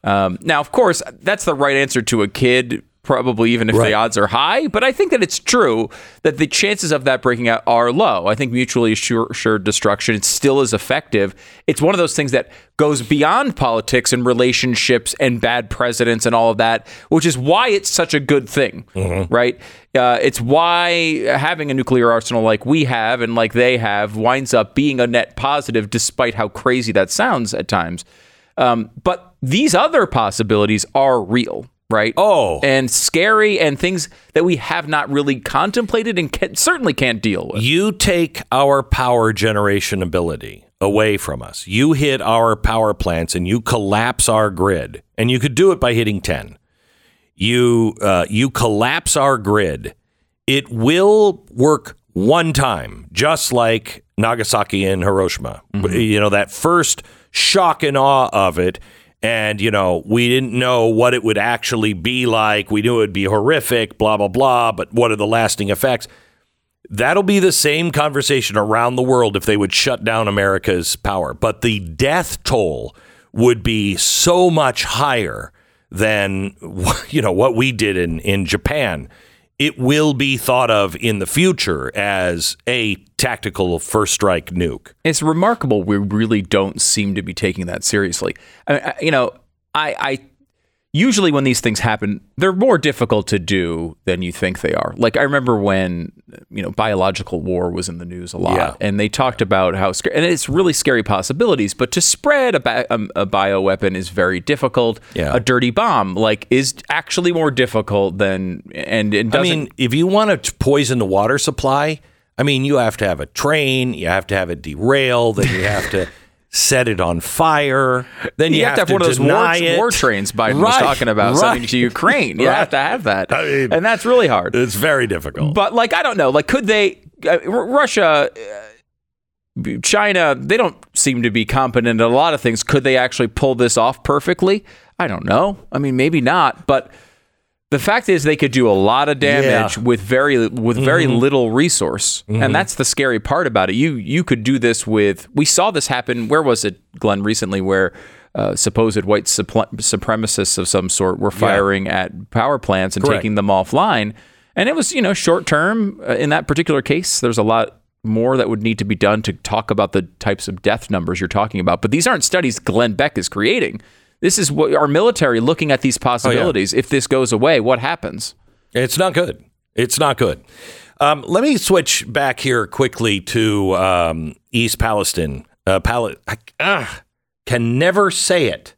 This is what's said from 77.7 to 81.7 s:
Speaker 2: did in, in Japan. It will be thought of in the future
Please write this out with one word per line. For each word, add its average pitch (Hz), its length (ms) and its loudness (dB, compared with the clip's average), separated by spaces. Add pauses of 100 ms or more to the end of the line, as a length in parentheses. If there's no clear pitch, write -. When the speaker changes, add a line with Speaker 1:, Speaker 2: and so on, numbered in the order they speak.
Speaker 2:
did 104 260 -2
in, 85 220 -2
in 98 260 0
Japan. 98 640 -4 (500)
It 143 200 -2
will 147 340 2
be 135 240 -2
thought 123 320 2
of 101 280 2
in 110 220 -2
the 92 60 -4
future 101 720 0